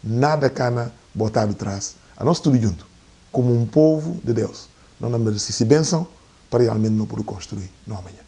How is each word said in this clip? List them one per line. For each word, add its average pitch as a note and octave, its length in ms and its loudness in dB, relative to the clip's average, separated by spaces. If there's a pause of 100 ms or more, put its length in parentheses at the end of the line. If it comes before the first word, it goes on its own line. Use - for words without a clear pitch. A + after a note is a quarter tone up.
nada C3+ 460 2
cana A#2+ 420 -2 (220)
botar A2 300 0
atrás. G2+ 520 -6 (220)
A - 60 -8
nós E3 160 2
tudo C3 200 4
junto, G2+ 260 -2 (460)
como B2 220 2
um A#2 120 2
povo D#3 580 2
de A#2 100 -2
Deus, - 340 -6 (320)
não A#2 180 -4
merece G#2+ 340 -2
essa A#2+ 120 -2
bênção D#3 440 4 (420)
para A#2+ 140 4
realmente A2 300 2
não G#2+ 120 0
poder A2 180 -8
construir G2+ 480 -10 (140)
no G#2+ 120 -10
amanhã. F2+ 300 -16